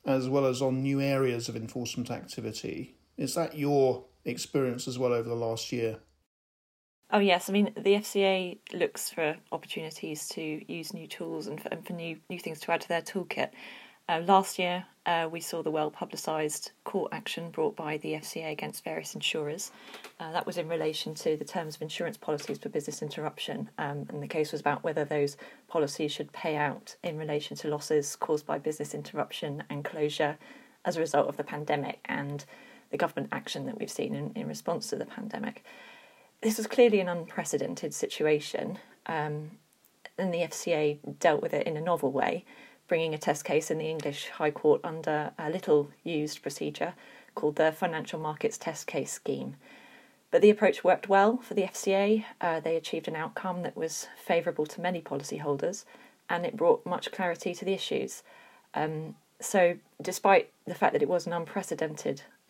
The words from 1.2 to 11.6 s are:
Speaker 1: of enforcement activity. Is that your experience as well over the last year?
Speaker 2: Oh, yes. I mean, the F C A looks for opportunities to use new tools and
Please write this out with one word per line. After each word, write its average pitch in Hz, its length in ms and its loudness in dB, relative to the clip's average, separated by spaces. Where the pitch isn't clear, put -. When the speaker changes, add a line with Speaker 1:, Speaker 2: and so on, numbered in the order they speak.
Speaker 1:
of 117 80 -6
enforcement 120 560 -4
activity. - 840 -8
Is - 200 -2
that 160 220 0
your 139 460 4
experience 123 600 -2
as 123 140 -6
well 123 140 4
over 117 160 0
the 117 40 -2
last 113 380 -2
year? 113 280 -2
Speaker 2:
Oh, 208 100 6
yes. 185 300 4
I 196 40 0
mean, 208 240 4
the 196 180 6
F 208 100 -2
C 196 200 2
A 185 340 2
looks - 360 -2
for 156 280 0
opportunities 156 760 -8
to 156 320 -6
use 170 220 -8
new 160 140 -12
tools 165 400 -6
and 151 140 -8